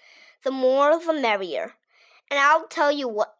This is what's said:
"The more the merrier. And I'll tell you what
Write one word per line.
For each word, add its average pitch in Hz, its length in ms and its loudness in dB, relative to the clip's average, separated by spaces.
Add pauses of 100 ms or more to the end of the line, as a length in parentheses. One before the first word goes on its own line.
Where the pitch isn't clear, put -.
(440)
"The 269 80 -4
more 269 440 2
the 330 160 -2
merrier. 196 600 -4 (560)
And 277 80 0
I'll 294 300 2
tell 294 240 0
you 277 160 -4
what 208 320 -4